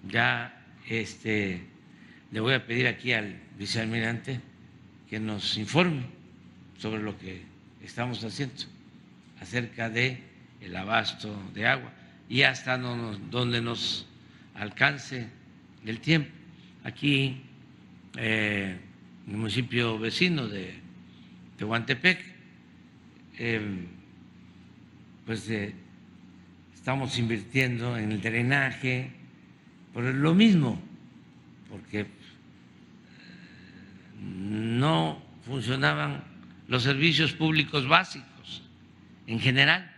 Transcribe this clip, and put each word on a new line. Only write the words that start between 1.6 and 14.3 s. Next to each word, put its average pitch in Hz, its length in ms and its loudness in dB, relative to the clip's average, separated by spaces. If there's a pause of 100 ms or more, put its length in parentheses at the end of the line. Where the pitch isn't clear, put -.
le 110 80 -4
voy 123 140 2
a 127 140 0
pedir 123 180 2
aquí 123 280 -2
al 101 260 -4 (180)
vicealmirante 113 840 -2 (720)
que 110 100 -6
nos 107 380 -4
informe 135 460 2 (760)
sobre 110 240 -4
lo 104 160 -6
que 92 260 -12 (400)
estamos 120 400 -6
haciendo 123 400 -8 (760)
acerca 113 500 -4
de 123 340 0 (380)
el 92 140 -12
abasto 104 600 -2 (180)
de 104 140 -2
agua 131 240 0 (380)
y 131 140 4
hasta 131 340 2
no 123 180 -4
nos, 110 340 -6
donde 120 320 0
nos - 460 -4 (480)